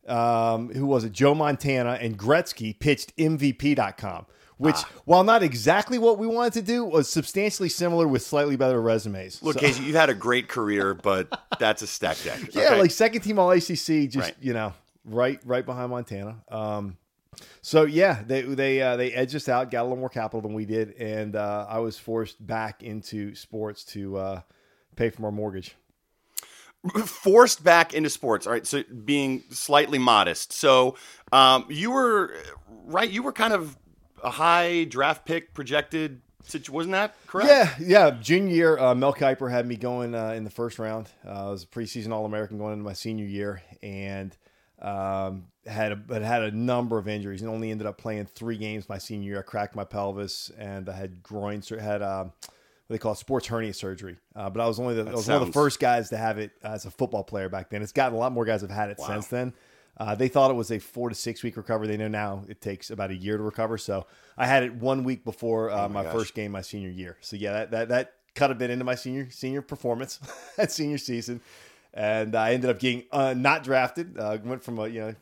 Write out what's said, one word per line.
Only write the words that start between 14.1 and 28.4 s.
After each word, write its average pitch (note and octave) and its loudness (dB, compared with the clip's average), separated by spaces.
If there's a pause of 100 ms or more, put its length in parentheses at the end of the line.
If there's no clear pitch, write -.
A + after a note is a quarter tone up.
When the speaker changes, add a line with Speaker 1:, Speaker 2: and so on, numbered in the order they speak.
Speaker 2:
Right. - -12
Speaker 1:
you C3 -4
know, A2 -4 (320)
right, B2 0
right B2+ -2
behind B2 -8
Montana. A2+ -10 (120)
Um, G#2 -6 (640)
so D#3 6
yeah, D#3 4
they, C3 -2
they, C3+ 0
uh, B2+ 2
they B2 -2
edged B2+ -2
us C#3 -6
out, B2 0
got A#2+ -2
a A#2+ 0
little B2+ -4
more C3 -6
capital A2+ -6
than G#2+ -8
we A2 -4
did, G#2+ -2
and, G#2+ -6
uh, G#2 -2
I A2+ -4
was A2+ -4
forced A2+ -6
back A2 -6
into G#2 -10
sports G#2+ -10
to, G2 -8
uh, F#2+ -6 (540)
pay A#2 0
for A2 -8
my G#2+ -4
mortgage. G#2 -8 (1300)
Speaker 2:
Forced G#3 6
back E3+ 8
into D3+ 0
sports. A2+ 0